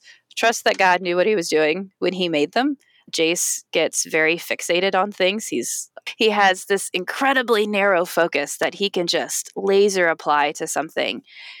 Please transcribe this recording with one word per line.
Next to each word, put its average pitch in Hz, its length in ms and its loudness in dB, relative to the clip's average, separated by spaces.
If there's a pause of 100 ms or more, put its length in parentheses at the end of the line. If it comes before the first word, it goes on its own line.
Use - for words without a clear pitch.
(360)
Trust 226 300 0
that 220 120 0
God 180 240 4
knew 175 140 -2
what 180 120 4
he 220 80 2
was 170 120 -2
doing 160 520 0
when 180 140 0
he 180 140 -2
made 156 260 0
them. 269 240 0 (360)
Jace 165 580 -2
gets - 340 0
very 160 320 0
fixated 180 580 -2
on 190 160 0
things. 196 360 -2
He's, - 420 -6 (280)
he 220 120 2
has 196 360 2
this 196 280 -2
incredibly 233 720 0
narrow 196 380 2
focus 165 520 0
that 156 180 -2
he 202 140 -2
can 175 180 -2
just - 480 -4
laser 196 520 4
apply 147 460 0
to 160 140 -8
something. 143 540 -4 (400)